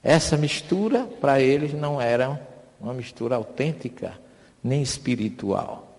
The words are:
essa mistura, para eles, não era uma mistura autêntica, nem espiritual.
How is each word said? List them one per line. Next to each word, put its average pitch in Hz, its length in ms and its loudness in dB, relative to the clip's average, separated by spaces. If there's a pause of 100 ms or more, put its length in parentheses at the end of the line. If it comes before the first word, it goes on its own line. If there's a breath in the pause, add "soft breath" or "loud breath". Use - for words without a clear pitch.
essa 156 340 4
mistura, 196 680 0 (160)
para 139 200 4
eles, 143 340 4
não 147 260 -2
era 123 400 2 (400)
uma 117 140 -8
mistura 120 420 -4
autêntica, 120 840 -6 (440 loud breath)
nem 131 180 0
espiritual. 107 1080 -4 (100)